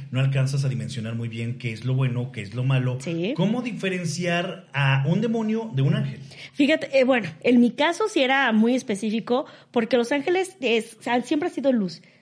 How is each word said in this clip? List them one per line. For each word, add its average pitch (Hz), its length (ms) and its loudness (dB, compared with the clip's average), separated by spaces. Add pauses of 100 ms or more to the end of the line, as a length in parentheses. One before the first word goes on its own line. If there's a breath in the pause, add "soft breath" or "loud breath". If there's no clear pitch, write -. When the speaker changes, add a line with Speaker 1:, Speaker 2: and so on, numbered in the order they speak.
(120)
Speaker 1:
no 127 80 0
alcanzas 135 440 2
a 135 40 0
dimensionar 113 480 -6
muy 117 120 -6
bien 113 300 -6
qué 113 140 -6
es 110 120 -10
lo 131 100 0
bueno, 123 360 0
qué 107 120 -10
es 101 120 -12
lo 123 80 -4
malo. 127 380 0
Speaker 2:
Sí. 170 360 -2
Speaker 1:
¿Cómo 214 260 0
diferenciar 175 1120 -4
a 135 360 2
un 190 120 2
demonio 226 540 -2
de 135 80 0
un 139 120 2
ángel? - 260 -4 (320 loud breath)
Speaker 2:
Fíjate, 294 480 0
eh, - 40 6
bueno, 240 240 2 (140)
en 240 180 6
mi 240 120 6
caso 339 360 0
sí 339 140 2
era 262 300 4
muy 226 240 4
específico, 226 720 -2 (260 loud breath)
porque 233 240 0
los 240 160 2
ángeles 359 480 0
es, 226 360 -2 (120)
han, 240 160 0
siempre 320 240 0
ha 339 40 -4
sido 277 200 0
luz. 196 280 -2 (220 soft breath)